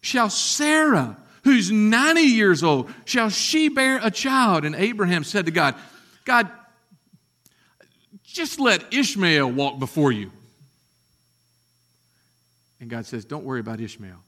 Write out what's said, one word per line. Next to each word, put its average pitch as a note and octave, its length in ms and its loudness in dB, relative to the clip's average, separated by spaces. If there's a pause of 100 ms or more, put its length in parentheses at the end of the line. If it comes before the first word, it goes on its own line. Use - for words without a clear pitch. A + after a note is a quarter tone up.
"Shall A#3 280 -2
Sarah, D4 880 0 (260)
who's A#3 280 4
ninety A#3 500 2
years G#3 420 4
old, C#3+ 260 2 (140)
shall A#3 260 0
she D#4 380 0
bear C4 340 0
a A3 80 0
child?" A#3 540 0
And D3+ 100 -4
Abraham F3+ 520 -2
said G3 200 -2
to E3 60 -4
God, D#3 240 2 (480)
"God, A#3 260 2 (1700)
just - 380 -8
let G#3+ 320 0
Ishmael E3+ 580 0
walk C#3 260 -4
before C3+ 360 0
you." G2+ 180 -8 (2500)
And A#2 100 -16
God A#2 160 -8
says, A2 200 -12
"Don't D3+ 180 -12
worry C3 160 -8
about A2 220 -10
Ishmael. F#2+ 460 -16